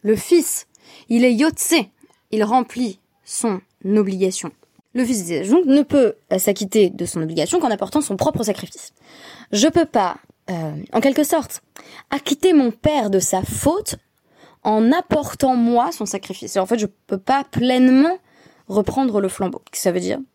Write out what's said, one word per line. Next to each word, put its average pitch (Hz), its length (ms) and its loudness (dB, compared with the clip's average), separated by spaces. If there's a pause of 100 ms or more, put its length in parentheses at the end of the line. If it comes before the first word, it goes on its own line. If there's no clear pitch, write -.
Le 214 160 2
fils, - 500 0 (400)
il 240 160 4
est 254 100 4
Yotse, 302 420 0 (560)
il 214 120 0
remplit 240 560 -2 (240)
son 202 380 -4 (240)
obligation. 190 680 0 (420)
Le 247 120 -2
fils 220 200 -2
des 170 220 -4
donc 311 200 4
ne 285 160 6
peut, 277 320 2 (180)
euh, 190 40 0
s'acquitter 196 520 0
de - 160 -6
son 175 160 -6
obligation 165 400 -2
qu'en 339 100 0
apportant 277 300 -2
son 196 160 -6
propre 302 260 -2
sacrifice. - 500 -8 (600)
Je 220 160 2
peux 320 160 2
pas, 196 320 -2 (320)
euh, 160 240 -6 (180)
en 226 80 0
quelque 277 240 2
sorte, - 380 -2 (480)
acquitter 285 420 0
mon 262 200 4
père 269 380 0
de 196 100 2
sa 185 220 -2
faute - 540 -4 (680)
en 220 300 2
apportant 285 640 0
moi 240 380 2
son 214 120 -8
sacrifice. - 520 -8
Et - 20 2
en 185 60 0
fait, 226 120 0
je 208 100 -2 (200)
peux 196 100 -4
pas 269 280 -2
pleinement 254 720 2 (500)
reprendre 208 540 0
le 190 80 -2
flambeau. - 320 -6 (100)
Qu'est-ce - 120 -8
que - 0 -
ça 185 100 2
veut 180 80 -2
dire ? 190 180 -4 (160)